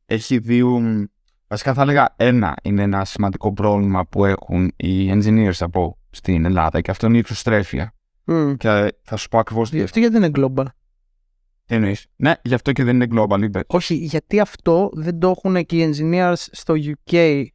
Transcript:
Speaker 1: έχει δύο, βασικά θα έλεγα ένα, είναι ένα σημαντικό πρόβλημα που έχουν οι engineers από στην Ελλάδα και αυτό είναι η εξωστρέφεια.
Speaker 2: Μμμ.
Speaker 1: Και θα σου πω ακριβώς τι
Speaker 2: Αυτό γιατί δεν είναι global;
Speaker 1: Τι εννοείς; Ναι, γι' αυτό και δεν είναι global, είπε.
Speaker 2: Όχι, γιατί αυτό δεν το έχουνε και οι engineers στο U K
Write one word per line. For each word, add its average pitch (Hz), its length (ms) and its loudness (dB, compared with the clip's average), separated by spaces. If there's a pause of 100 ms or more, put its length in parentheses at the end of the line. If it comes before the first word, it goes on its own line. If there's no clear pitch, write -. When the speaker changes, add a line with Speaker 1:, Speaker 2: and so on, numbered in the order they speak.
Speaker 1:
έχει 113 320 -2
δύο, 120 440 2 (680)
βασικά 120 260 -2
θα 139 80 0
έλεγα 139 340 2
ένα, 117 460 2
είναι 101 200 0
ένα 98 220 0
σημαντικό 101 480 -4
πρόβλημα 101 540 0
που - 180 0
έχουν 92 520 0
οι 95 360 0
engineers 104 480 2
από 85 380 -2 (120)
στην 82 340 -2
Ελλάδα 87 360 0
και 85 100 -6
αυτό 98 160 -2
είναι 117 100 4
η - 20 6
εξωστρέφεια. 104 760 -2 (320)
Speaker 2:
Μμμ. 151 300 0
Speaker 1:
Και 107 380 0 (100)
θα - 140 -10
σου - 120 -10
πω 117 100 0
ακριβώς 113 320 -2
τι 156 120 -2
Speaker 2:
Αυτό 190 160 -4
γιατί 226 200 2
δεν 208 40 4
είναι 143 320 0
global; 135 100 -2 (1040)
Speaker 1:
Τι 120 60 -2
εννοείς; 104 320 0 (100)
Ναι, 151 260 2
γι' 123 120 0
αυτό 135 180 -2
και 131 120 0
δεν 123 160 4
είναι 123 100 2
global, 107 320 2
είπε. 101 240 -2
Speaker 2:
Όχι, 175 280 -2
γιατί 160 460 -2
αυτό 185 520 0
δεν 165 260 -6
το 180 100 2
έχουνε 185 340 0
και 165 140 -4
οι 160 180 2
engineers 175 400 0 (160)
στο - 260 -4
U 151 160 -4 (180)
K 160 340 4 (100)